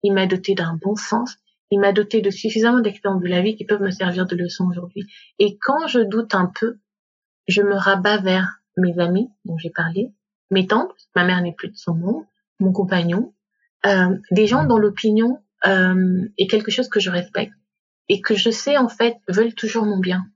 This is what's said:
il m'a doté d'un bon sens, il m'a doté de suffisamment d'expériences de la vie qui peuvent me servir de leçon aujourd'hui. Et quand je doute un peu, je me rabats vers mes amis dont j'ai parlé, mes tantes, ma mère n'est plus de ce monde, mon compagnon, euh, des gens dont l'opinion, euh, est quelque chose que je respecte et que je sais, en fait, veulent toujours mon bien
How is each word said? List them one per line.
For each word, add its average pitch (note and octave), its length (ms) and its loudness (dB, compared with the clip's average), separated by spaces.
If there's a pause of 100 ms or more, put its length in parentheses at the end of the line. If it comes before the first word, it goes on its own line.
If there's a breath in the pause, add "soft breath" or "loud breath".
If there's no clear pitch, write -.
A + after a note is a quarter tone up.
il G3+ 100 2
m'a F#3+ 140 2
doté F#3 280 0
d'un E3 280 -4
bon G#3 140 -2
sens, A3+ 400 -4 (360)
il G3+ 60 2
m'a G3+ 140 4
doté G#3 280 0
de G3 100 0
suffisamment A3+ 500 0
d'expériences G3 420 -2
de F3 60 -4
la F3+ 140 0
vie A3 140 0
qui - 80 -10
peuvent G3+ 180 -2
me G3 100 -2
servir F#3 340 -2
de F3+ 80 -6
leçon F3+ 340 -4
aujourd'hui. F3 360 -8 (340 loud breath)
Et G#3 220 2
quand D#4 260 -2
je B3+ 140 0
doute A3 340 -2
un F3+ 240 0
peu, A#3 200 -4 (680)
je G3 160 2
me G3+ 120 2
rabats G3 440 0
vers F#3 420 -2 (160)
mes F3+ 220 0
amis F3+ 300 0 (160)
dont E3 140 -8
j'ai E3 120 -10
parlé, E3+ 400 -4 (400)
mes F#3+ 160 2
tantes, B3 240 0 (240)
ma F3+ 100 2
mère F3+ 180 2
n'est E3+ 120 -4
plus - 140 -12
de - 80 -16
ce - 160 -8
monde, F#3+ 320 -4 (360)
mon F#3 120 2
compagnon, F#3 600 0 (540)
euh, F#3+ 300 4 (160)
des G#3+ 160 4
gens C4+ 160 2
dont A#3+ 140 4
l'opinion, G#3+ 600 2 (280)
euh, F#3 580 2 (140)
est G3 100 2
quelque G#3+ 240 0
chose B3+ 160 -2
que - 120 0
je F#3+ 100 0
respecte F3+ 420 -6 (560)
et G3+ 120 2
que - 140 0
je G#3 160 0
sais, C#4 260 -2
en B3+ 120 2
fait, A#3 280 -2 (120)
veulent A3+ 260 0
toujours A3 300 -4
mon G#3 140 0
bien F#3 380 -2